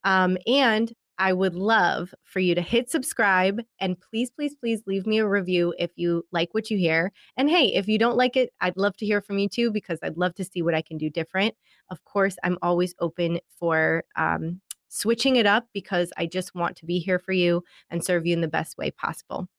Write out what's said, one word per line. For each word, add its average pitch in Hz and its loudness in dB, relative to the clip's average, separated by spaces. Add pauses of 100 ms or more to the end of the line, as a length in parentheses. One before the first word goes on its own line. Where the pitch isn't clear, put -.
Um, 185 2
and 233 2 (280)
I 190 2
would 185 0
love 185 2 (120)
for - -6
you 180 4
to 175 0
hit 240 -2
subscribe 202 2 (180)
and 185 -2
please, 240 -4
please, 294 -6
please 226 -4
leave 196 -2
me 214 2
a 220 2
review 180 2
if 175 -4
you 170 -2
like 175 -2
what 214 -4
you 214 0
hear. 165 2 (260)
And 277 2
hey, 311 2
if 196 0
you 214 2
don't 233 2
like 254 2
it, 262 2 (100)
I'd 180 -2
love 196 0
to 214 -6
hear 208 0
from 196 -4
you 196 0
too, 233 0
because 202 -4
I'd 160 -6
love 180 -2
to 196 -8
see 175 -6
what 165 0
I 160 -2
can 160 -10
do 156 -4
different. 190 -2 (340)
Of 175 -12
course, 196 0
I'm 175 0
always 175 0
open 170 -2 (180)
for, 160 0 (120)
um, 160 -2 (280)
switching 240 0
it 220 4
up 220 2
because 180 -2
I 175 -2
just 180 -6
want 175 -4
to - -20
be 175 0
here 180 0
for 185 -6
you 175 2 (260)
and 170 -4
serve 175 0
you 175 2
in 170 0
the 165 0
best 156 -4
way - -4
possible. - -6 (120)